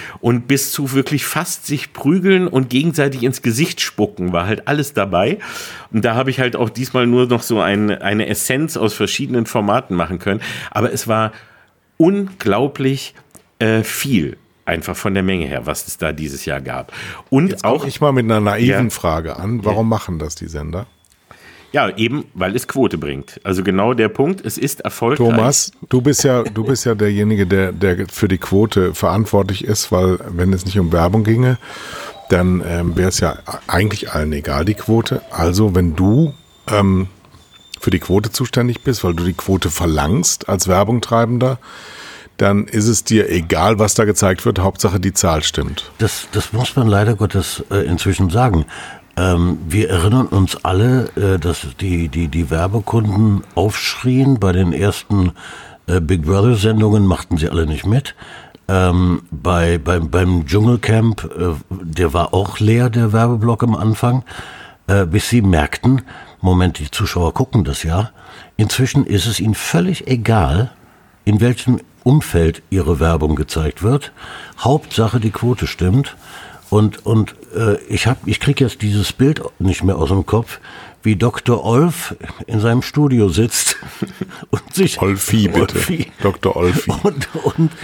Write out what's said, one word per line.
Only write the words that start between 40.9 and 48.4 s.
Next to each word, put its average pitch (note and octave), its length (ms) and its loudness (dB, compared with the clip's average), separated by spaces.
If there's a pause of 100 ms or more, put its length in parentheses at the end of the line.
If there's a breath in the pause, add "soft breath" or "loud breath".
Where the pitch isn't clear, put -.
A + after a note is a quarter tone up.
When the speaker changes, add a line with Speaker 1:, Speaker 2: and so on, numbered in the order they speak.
Speaker 2:
dann G2+ 280 2
ist G#2+ 220 0
es A2+ 160 0
dir G#2+ 260 2
egal, F2 500 2
was G#2+ 160 2
da A2+ 100 4
gezeigt G2 400 2
wird, G#2 140 0
Hauptsache F#2+ 400 0
die F#2+ 140 0
Zahl D#2+ 300 0
stimmt. - 560 -6
Speaker 3:
Das, - 320 -4
das - 220 -4
muss A#2 220 -2
man B2 120 2
leider G#2 280 2
Gottes, G2 540 -2
äh, G2 160 0
inzwischen F2 460 0
sagen. G#2 340 2 (520 loud breath)